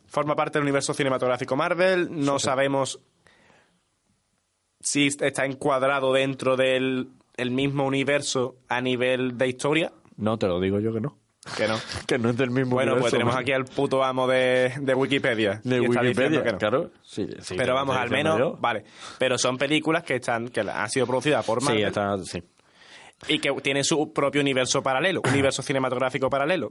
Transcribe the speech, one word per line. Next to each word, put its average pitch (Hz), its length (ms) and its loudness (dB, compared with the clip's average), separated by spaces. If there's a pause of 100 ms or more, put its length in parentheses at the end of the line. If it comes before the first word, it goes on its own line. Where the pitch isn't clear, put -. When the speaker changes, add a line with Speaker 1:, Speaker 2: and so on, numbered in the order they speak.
Speaker 1:
Forma 147 300 -2
parte 151 220 -2
del 143 60 0
universo 139 280 0
cinematográfico 131 640 0
Marvel. 175 540 0
No 139 280 -2
Speaker 2:
Sí, - 40 -4
sí. - 20 -4
Speaker 1:
sabemos 139 560 0 (1800)
si 143 260 0
está 139 400 -2
encuadrado 135 680 0
dentro 131 440 0
del, 131 520 0 (280)
el 123 140 -4
mismo 139 360 0
universo 135 680 -2 (120)
a 123 120 -2
nivel 127 580 0
de 131 100 2
historia. 147 440 -2 (240)
Speaker 2:
No, 107 220 0
te 107 80 0
lo 87 140 0
digo 95 200 0
yo 110 120 -2
que 113 80 -4
no. 123 160 -6 (400)
Speaker 1:
Que 107 120 2
no. 110 80 0 (160)
Speaker 2:
<laughs> - 140 -10
Que 143 120 2
no 117 120 2
es 120 60 -2
del 127 140 0
mismo 127 240 0
Speaker 1:
Bueno, 131 180 2
Speaker 2:
universo, 127 80 4
Speaker 1:
pues 120 120 2
tenemos 120 220 2
Speaker 2:
¿no? 127 60 0
Speaker 1:
aquí 131 120 -2
al 131 120 0
puto 135 400 0
amo 131 220 0
de, 127 540 2
de 131 140 0
Wikipedia. 117 720 2
Speaker 2:
De 127 160 2
Speaker 1:
Y 120 40 4
está 120 180 4
Speaker 2:
Wikipedia, 123 80 4 (180)
Speaker 1:
diciendo 156 160 2
que 117 80 2
no. 98 60 -6
Speaker 2:
claro. 110 320 0 (120)
Sí, - 240 -6 (140)
sí, - 160 -10
Speaker 1:
Pero 127 160 0
Speaker 2:
te - 0 -
Speaker 1:
vamos, 135 220 0
Speaker 2:
estoy 127 80 0
Speaker 1:
al 120 80 -2
Speaker 2:
diciendo 151 240 2
Speaker 1:
menos, 151 200 0
Speaker 2:
yo. - 60 -14
Speaker 1:
vale. 117 240 -2 (340)
Pero 127 200 2
son 127 180 0
películas 151 460 0
que 135 140 -2
están, 120 320 -4
que 117 120 -2
han 95 300 -4
sido 123 160 0
producidas 127 400 0
por 113 140 0
Speaker 2:
Sí, 139 60 -2
Speaker 1:
Marvel. 107 200 2
Speaker 2:
está, 101 320 0
sí. 87 240 -8 (840)
Speaker 1:
Y 151 100 2
que 143 140 0 (100)
tienen 139 220 0
su 151 280 0
propio 143 300 0
universo 131 400 2
paralelo, 135 420 0
Speaker 2:
<clears throat> 127 80 0
Speaker 1:
universo 135 300 2
cinematográfico 131 680 -2
paralelo. 143 420 0